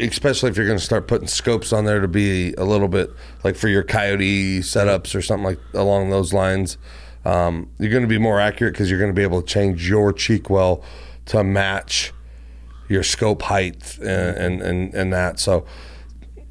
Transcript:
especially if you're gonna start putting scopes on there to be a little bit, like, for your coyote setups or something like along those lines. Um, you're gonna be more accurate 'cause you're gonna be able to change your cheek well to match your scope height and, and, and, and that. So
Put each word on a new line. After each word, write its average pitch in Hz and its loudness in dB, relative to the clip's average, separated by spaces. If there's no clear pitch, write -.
especially 131 0
if 92 -2
you're 113 2
gonna 107 2
start - -2
putting - 0
scopes - 0
on 107 4
there 104 2
to 98 0
be 92 2
a - -4
little 101 2
bit, 92 0
like, 95 0
for 110 0
your 98 4
coyote 98 2
setups 101 2
or 101 -2
something 101 -2
like 95 -2
along 98 2
those 95 2
lines. 95 2
Um, 87 2
you're 107 0
gonna 123 2
be 110 4
more 107 4
accurate 104 2
'cause 98 0
you're 90 2
gonna 101 2
be 98 2
able 90 2
to 87 -6
change 92 0
your 104 4
cheek - 0
well 92 4
to 107 2
match 98 -2
your 95 2
scope 107 0
height - -2
and, 92 -2
and, 90 -2
and, 92 -2
and 95 0
that. 90 0
So 92 2